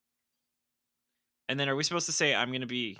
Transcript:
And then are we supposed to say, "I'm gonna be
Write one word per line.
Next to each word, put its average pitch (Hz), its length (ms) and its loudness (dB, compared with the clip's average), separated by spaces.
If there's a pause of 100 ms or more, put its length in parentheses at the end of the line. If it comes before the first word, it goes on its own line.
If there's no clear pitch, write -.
(1500)
And 135 100 -2
then 139 100 0
are 135 80 2
we 151 60 -2
supposed 170 240 0
to 170 60 -2
say, 147 220 4
"I'm 123 180 2
gonna 131 140 -4
be 117 340 -6